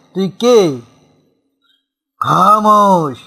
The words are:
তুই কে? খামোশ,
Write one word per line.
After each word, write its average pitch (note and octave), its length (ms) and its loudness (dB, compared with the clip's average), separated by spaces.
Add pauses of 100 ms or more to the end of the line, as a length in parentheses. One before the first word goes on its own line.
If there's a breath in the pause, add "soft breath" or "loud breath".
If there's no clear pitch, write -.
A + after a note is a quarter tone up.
(100)
তুই F#3+ 160 -6 (120)
কে? A#3+ 200 2 (1600)
খামোশ, G3 1080 0